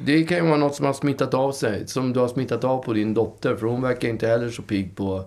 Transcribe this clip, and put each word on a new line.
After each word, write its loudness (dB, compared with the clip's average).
det 4
kan 0
ju 0
vara 4
något 2
som -2
har 2
smittat 0
av 2
sig. -2
Som -2
du 2
har 4
smittat -2
av 2
på -2
din 2
dotter. 0
För -2
hon -2
verkar 0
inte -2
heller 2
så -10
pigg -4
på -4